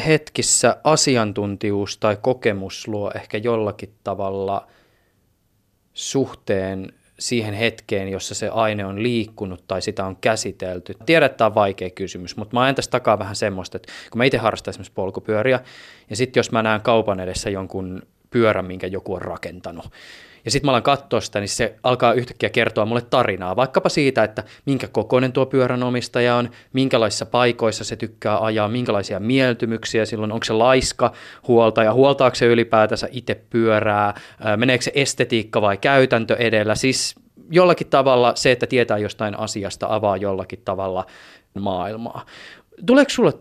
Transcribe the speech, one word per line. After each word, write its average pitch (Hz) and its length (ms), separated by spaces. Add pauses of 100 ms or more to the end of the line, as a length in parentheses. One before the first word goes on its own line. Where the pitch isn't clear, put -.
hetkissä - 800
asiantuntijuus 104 1120
tai 107 240
kokemus 104 680
luo 104 280
ehkä 107 220
jollakin 107 560 (100)
tavalla 98 640 (1300)
suhteen 95 1000 (260)
siihen 110 340
hetkeen, 104 560
jossa 95 260
se 104 140
aine 107 360
on 101 180
liikkunut 107 640
tai 92 140
sitä 98 240
on 95 100
käsitelty? 95 760 (120)
Tiedän, 160 200
että - 120
tämä 113 80
on 107 100
vaikea 98 340
kysymys, 90 480
mutta 107 160
mä 123 80
ajan 135 140
tässä - 160
takaa 113 280
vähän 101 160
semmoista, 95 420
että - 160 (180)
kun 117 60
mä 117 60
itse 131 140
harrastan 107 340
esimerkiksi - 220
polkupyöriä, 107 680 (500)
ja 107 60
sit 123 200
jos 117 160
mä 113 120
näen 107 180
kaupan 107 380
edessä 92 300
jonkun 95 520 (280)
pyörän, 107 360
minkä 92 220
joku 95 260
on 87 80
rakentanut, 87 680 (540)
ja - 60
sit 135 120
mä 143 80
alan 113 120
kattoo 135 380
sitä, - 180
niin 101 100
se - 340
alkaa 123 300
yhtäkkiä 117 360
kertoa 113 360
mulle 117 160
tarinaa. 98 540
Vaikkapa 135 340
siitä, 131 340
että 104 200 (220)
minkä 131 220
kokoinen 127 440
tuo 131 140
pyörän 127 380
omistaja 123 520
on, 120 140 (240)
minkälaisissa 127 520
paikoissa 120 580
se 113 120
tykkää 110 480
ajaa, 110 240
minkälaisia 107 520
mieltymyksiä 113 880
silloin, 107 260
onko 113 120
se 113 100
laiska 123 580 (360)
huoltaja, 113 460
huoltaako 135 420
se 127 100
ylipäätänsä 113 640
itse 117 240 (140)
pyörää, 107 680 (200)
ää, 107 180
meneekö 123 260
se 127 120
estetiikka 120 640
vai 101 160
käytäntö 127 580
edellä. 107 400
Siis - 400 (360)
jollakin 175 360
tavalla 127 480
se, 135 160
että 120 160
tietää 120 300
jostain 104 420
asiasta, 101 500
avaa 104 280
jollakin 95 480
tavalla 95 400 (540)
maailmaa. 101 640 (600)
Tuleeko 269 240
sulla 190 320